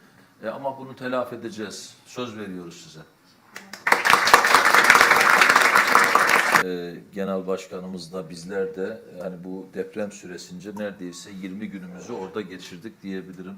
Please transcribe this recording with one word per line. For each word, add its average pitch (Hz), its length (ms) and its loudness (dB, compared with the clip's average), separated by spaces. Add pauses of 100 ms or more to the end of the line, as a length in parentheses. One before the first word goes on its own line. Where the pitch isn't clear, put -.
(440)
E, 110 60 -4
ama 127 280 -6
bunu 131 180 -14
telafi 127 400 -4
edeceğiz. 104 600 -10 (100)
Söz 117 320 -10
veriyoruz 90 460 -12
size. 78 160 -20 (3750)
E, 87 320 -4 (180)
Genel 95 340 -4
Başkanımız 92 680 -8
da 87 160 -10
bizler 92 460 -6
de, 107 260 -6 (180)
yani 90 240 -10
bu 92 300 -10
deprem 98 380 -8
süresince 90 680 -14
neredeyse 95 540 -10
yirmi 98 380 -10
günümüzü 92 440 -14
orada 98 280 -8
geçirdik 92 640 -14
diyebilirim. 92 540 -10